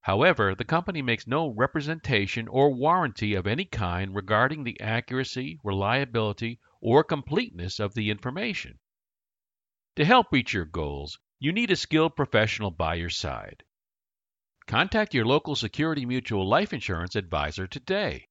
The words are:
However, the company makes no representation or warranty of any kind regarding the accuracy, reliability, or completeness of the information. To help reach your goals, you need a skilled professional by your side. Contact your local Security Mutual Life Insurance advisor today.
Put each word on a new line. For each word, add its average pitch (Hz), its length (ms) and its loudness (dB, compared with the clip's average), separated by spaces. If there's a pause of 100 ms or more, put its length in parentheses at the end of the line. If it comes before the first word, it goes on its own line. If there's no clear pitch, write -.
However, 104 540 4
the - 100 -6
company 165 380 -2
makes 117 240 -2
no 147 220 0
representation 123 960 -2
or 139 260 4
warranty 127 600 2
of 92 100 -2
any 135 200 0
kind 95 500 -4
regarding 110 480 0
the 120 180 -8
accuracy, 127 840 -4
reliability, 113 960 -2 (220)
or 127 220 6
completeness 143 760 -4
of 104 140 -2
the 107 160 0
information. 123 680 -6 (1200)
To 151 80 4
help 233 260 6
reach 127 220 0
your 92 120 -2
goals, 73 540 -6 (200)
you 143 120 -2
need 220 180 0
a 165 60 4
skilled 160 400 2
professional 110 560 0
by 82 240 -2
your 85 140 -4
side. 58 540 -8 (1040)
Contact 202 480 0
your 113 100 2
local 143 300 2
Security 143 500 -2
Mutual 117 420 -2
Life 160 260 2
Insurance 85 420 -4
advisor 82 500 -2
today. 143 640 -4